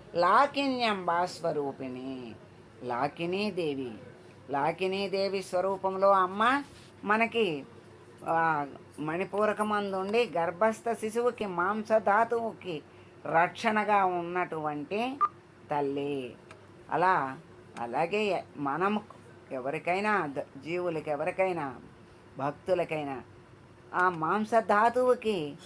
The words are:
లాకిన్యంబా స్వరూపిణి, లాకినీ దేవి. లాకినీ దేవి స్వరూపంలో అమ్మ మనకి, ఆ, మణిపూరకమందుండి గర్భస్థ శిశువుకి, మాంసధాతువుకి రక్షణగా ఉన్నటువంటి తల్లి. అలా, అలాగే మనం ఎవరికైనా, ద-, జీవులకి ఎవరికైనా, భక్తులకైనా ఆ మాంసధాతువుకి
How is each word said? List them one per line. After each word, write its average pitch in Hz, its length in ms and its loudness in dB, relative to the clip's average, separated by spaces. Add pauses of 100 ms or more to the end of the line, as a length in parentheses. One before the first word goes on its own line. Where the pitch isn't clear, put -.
(160)
లాకిన్యంబా 214 1120 2
స్వరూపిణి, 131 1120 -6 (480)
లాకినీ 165 680 -2
దేవి. 143 400 -4 (580)
లాకినీ 180 600 -2
దేవి 196 340 -2
స్వరూపంలో 190 680 2
అమ్మ 202 520 4 (400)
మనకి, 214 600 2 (600)
ఆ, 160 420 2 (320)
మణిపూరకమందుండి 202 1400 0
గర్భస్థ 208 560 0
శిశువుకి, 226 520 -2
మాంసధాతువుకి 208 1400 0 (440)
రక్షణగా 196 800 2
ఉన్నటువంటి 175 1120 -4 (540)
తల్లి. 139 640 -2 (560)
అలా, 151 460 2 (420)
అలాగే 165 640 -2 (140)
మనం 170 440 0 (500)
ఎవరికైనా, 165 760 -2
ద-, 139 360 -10
జీవులకి 160 480 -4
ఎవరికైనా, 160 640 -2 (600)
భక్తులకైనా 147 840 -2 (720)
ఆ 180 160 4
మాంసధాతువుకి 214 1500 2 (100)